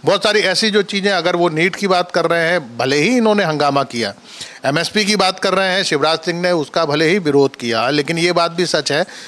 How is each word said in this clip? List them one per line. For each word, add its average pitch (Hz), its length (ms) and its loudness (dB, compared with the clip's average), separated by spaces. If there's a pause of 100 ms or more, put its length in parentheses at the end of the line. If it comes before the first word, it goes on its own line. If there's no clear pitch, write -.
बहुत 190 200 2
सारी 214 160 4
ऐसी 185 300 0
जो 202 120 2
चीज़ें, 202 300 -2
अगर 175 240 0
वो 175 120 2
नीट 165 280 0
की 202 100 -4
बात 180 240 0
कर 170 140 0
रहे 165 240 2
हैं, 135 300 -4
भले 131 180 0
ही 208 200 2
इन्होंने 214 280 2
हंगामा 143 380 0
किया, 113 320 -4 (500)
एमएसपी 165 400 0
की 208 120 0
बात 190 240 0
कर 190 140 0
रहे 190 140 2
हैं, 185 140 0
शिवराज 156 360 0
सिंह 170 220 -6
ने 180 120 0
उसका 165 320 0
भले 151 240 0
ही 196 100 2
विरोध 139 380 2
किया, 117 340 -2
लेकिन 147 280 -2
ये 175 140 2
बात 170 200 0
भी 170 140 -2
सच 151 260 -2
है 160 120 0 (240)